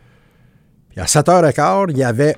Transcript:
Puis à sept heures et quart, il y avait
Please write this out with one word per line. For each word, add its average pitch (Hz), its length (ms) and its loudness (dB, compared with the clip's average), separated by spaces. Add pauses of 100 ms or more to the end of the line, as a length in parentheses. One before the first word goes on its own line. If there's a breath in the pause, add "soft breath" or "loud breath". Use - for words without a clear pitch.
(920 soft breath)
Puis - 80 -16
à 87 80 -8
sept 147 200 0
heures 175 200 4
et 131 40 2
quart, 185 380 -2
il 135 80 -6
y 131 60 0
avait 135 340 0